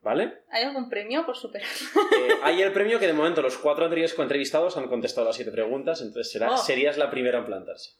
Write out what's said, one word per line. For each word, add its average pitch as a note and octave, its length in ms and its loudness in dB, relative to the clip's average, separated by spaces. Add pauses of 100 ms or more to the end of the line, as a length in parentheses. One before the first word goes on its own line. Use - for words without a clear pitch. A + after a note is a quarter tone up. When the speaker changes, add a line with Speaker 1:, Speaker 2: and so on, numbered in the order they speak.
Speaker 1:
¿Vale? C#3+ 380 -2 (100)
Speaker 2:
¿Hay A3+ 140 -2
algún C4+ 260 -6
premio A#3 340 -4
por A#4 120 -6
superarlo? G3+ 360 -10
<laughs> - 400 2 (100)
Speaker 1:
Eh, B2 60 0 (140)
hay E3 200 4
el G3 100 2
premio G#3 280 2
que G3 60 4
de E3 80 4
momento D#3+ 280 2
los B2+ 140 0
cuatro D3 280 2
anteriores E3 340 0
entrevistados D3+ 580 0
han C3 120 -4
contestado A#2+ 380 0
las C#3 100 0
siete A#2 140 -6
preguntas, C3+ 520 -2
entonces A2+ 280 -8
será, A2+ 220 0
Speaker 2:
Oh. C4 60 2
Speaker 1:
serías C#3+ 400 2
la D3 120 2
primera B2 280 0
en A#2 80 -4
plantarse. F#2+ 540 -12